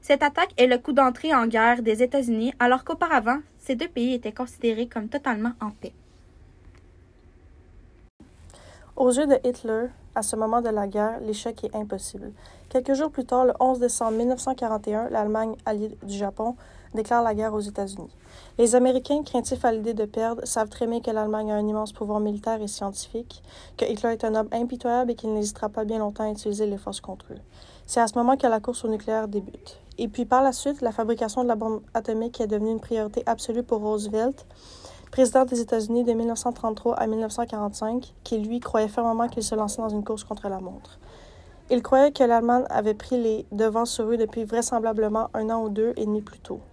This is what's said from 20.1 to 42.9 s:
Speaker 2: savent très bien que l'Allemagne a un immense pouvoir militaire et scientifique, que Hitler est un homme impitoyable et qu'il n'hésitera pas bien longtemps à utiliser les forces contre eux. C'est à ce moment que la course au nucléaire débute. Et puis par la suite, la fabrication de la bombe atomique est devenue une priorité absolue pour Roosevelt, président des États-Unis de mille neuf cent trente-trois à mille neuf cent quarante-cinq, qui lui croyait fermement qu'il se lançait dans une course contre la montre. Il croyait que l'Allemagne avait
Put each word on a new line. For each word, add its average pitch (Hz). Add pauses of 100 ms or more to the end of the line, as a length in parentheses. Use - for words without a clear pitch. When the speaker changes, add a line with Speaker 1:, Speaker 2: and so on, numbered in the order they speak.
Speaker 2:
savent 220
très 233
bien 233
que 233
l'Allemagne 214
a 208
un 208
immense 214
pouvoir 208
militaire 208
et 208
scientifique, - (340)
que -
Hitler 226
est 226
un 220
homme 214
impitoyable 240
et 233
qu'il 220
n'hésitera 208
pas 214
bien 220
longtemps 214
à -
utiliser 208
les 202
forces 196
contre -
eux. - (480)
C'est -
à 233
ce 214
moment 247
que 277
la 226
course 240
au 226
nucléaire 220
débute. - (180)
Et 220
puis 233
par 254
la 269
suite, 285
la 233
fabrication 226
de 247
la 226
bombe 220 (120)
atomique 226
est 220
devenue 214
une 226
priorité 214
absolue 233
pour 233
Roosevelt, 214 (640)
président 262
des 247
États-Unis 233
de 233
mille 226
neuf 233
cent 240
trente-trois 233
à 226
mille 220
neuf 220
cent 240
quarante-cinq, 220 (100)
qui 226
lui 220
croyait 220
fermement 233
qu'il 240
se 214
lançait 214
dans 226
une 208
course 214
contre 208
la 190
montre. - (720)
Il 247
croyait 277
que 277
l'Allemagne 233
avait 214